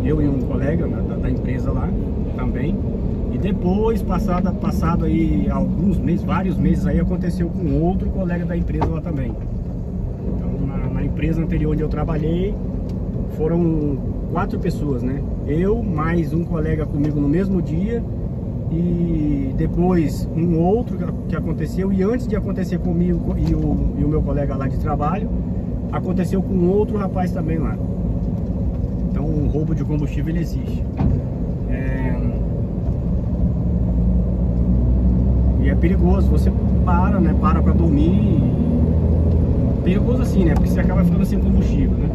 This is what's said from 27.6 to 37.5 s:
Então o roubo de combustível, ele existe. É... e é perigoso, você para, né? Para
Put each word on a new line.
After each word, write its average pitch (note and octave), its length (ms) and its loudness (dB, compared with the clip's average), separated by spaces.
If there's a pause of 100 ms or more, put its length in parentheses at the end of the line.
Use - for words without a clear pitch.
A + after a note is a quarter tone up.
Então - 120 -2
o D3+ 280 0
roubo D#3 240 0
de C#3+ 80 -2
combustível, D3 500 -2
ele E3+ 80 0
existe. B2 400 -4 (880)
É... - 460 -2 (3500)
e - 60 4
é F#3 80 4
perigoso, F3+ 520 4
você F#3+ 220 4 (340)
para, - 360 2
né? - 200 4
Para - 220 2